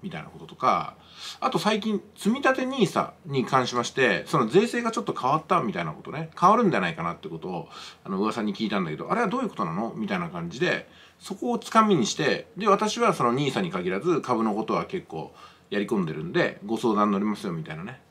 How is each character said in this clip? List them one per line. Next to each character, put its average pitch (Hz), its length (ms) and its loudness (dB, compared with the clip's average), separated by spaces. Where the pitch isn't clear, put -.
み 98 80 -10
た 82 100 -10
い 76 40 -12
な 78 60 -18
こ 80 100 -20
と 80 60 -16
と - 100 -18
か、 107 400 0
あ 254 80 2
と 196 100 0
最 208 220 0
近、 214 200 -2
積 - 140 -2
み 240 60 4
立 262 220 2
て 254 80 -2
ニ 262 120 -4
ー 214 80 4
サ - 280 0
に 135 200 0
関 127 220 2
し 123 80 -4
ま 120 80 2
し - 80 -8
て、 113 360 2
そ 160 100 2
の 120 100 2
税 180 180 6
制 240 160 -2
が 233 100 -2
ち - 80 -4
ょ - 20 -2
っ - 20 -2
と 127 100 -4
変 - 160 0
わ - 80 4
っ 156 80 -4
た 180 140 2
み 113 140 -2
た 87 80 -4
い 85 40 -4
な 78 60 -6
こ - 100 -12
と - 100 -12
ね、 160 180 -8
変 180 100 8
わ 214 60 8
る 240 80 4
ん 180 80 4
じ 117 60 4
ゃ - 20 2
な 90 100 0
い 80 60 -4
か 82 80 -6
な 85 100 -2
っ 82 40 -16
て - 100 -12
こ 82 100 -10
と 87 120 -10
を、 85 200 -6
あ 90 40 -10
の、 95 80 -4
噂 110 260 0
に 104 120 -2
聞 110 120 -2
い - 20 -2
た 101 100 0
ん 92 60 0
だ 78 60 -4
け 76 40 -6
ど、 73 160 -6
あ - 40 0
れ 226 40 0
は 233 80 0
ど 240 120 -2
う - 20 -2
い 240 40 -2
う - 40 -4
こ - 80 -18
と 104 80 -2
な 80 80 -4
の 110 200 -4
み 107 140 -6
た 98 80 -2
い 90 40 -2
な 85 100 -6
感 85 200 -8
じ 117 120 -8
で、 92 260 -2
そ - 160 -10
こ 240 160 -4
を 233 80 -2
つ - 100 -14
か 220 140 8
み 208 120 6
に 117 100 4
し - 100 -2
て、 156 400 0
で、 220 140 0
私 208 300 2
は 220 140 4
そ 131 120 0
の 117 80 4
ニ 139 160 0
ー - 40 -2
サ 117 60 -2
に 87 120 -2
限 90 180 -4
ら 95 100 -2
ず、 160 220 2
株 113 220 0
の 107 120 0
こ 110 80 -2
と 110 100 -2
は 82 120 0
結 87 220 -8
構 76 260 -10
や 104 100 -2
り 101 60 -2
込 98 180 0
ん - 20 -2
で 78 80 -4
る 78 100 -8
ん 87 80 -8
で、 165 340 0
ご 110 120 -2
相 110 180 2
談 104 160 4
乗 98 80 2
り 104 60 0
ま 104 100 -2
す - 100 -8
よ 92 60 -4
み 80 140 -6
た 80 80 -10
い 80 40 -10
な 82 60 -10
ね。 123 160 -14